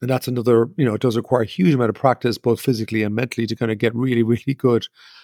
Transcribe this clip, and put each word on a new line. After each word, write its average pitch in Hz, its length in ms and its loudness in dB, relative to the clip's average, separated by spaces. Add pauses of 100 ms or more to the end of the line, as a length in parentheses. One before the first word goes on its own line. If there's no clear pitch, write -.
And 120 80 -6
that's 131 180 -4
another, 120 500 2
you 143 80 2
know, 110 100 0
it 110 60 -4
does 120 140 0
require 120 280 0
a - 20 0
huge 175 300 2
amount 120 140 0
of 107 60 -4
practice, 120 440 0
both 117 200 0
physically 110 440 -2
and 107 100 -2
mentally, 120 320 -4
to 110 100 -6
kind 113 160 -2
of 107 60 -2
get 117 180 0
really, 120 280 0
really 113 320 0
good 120 320 2 (360)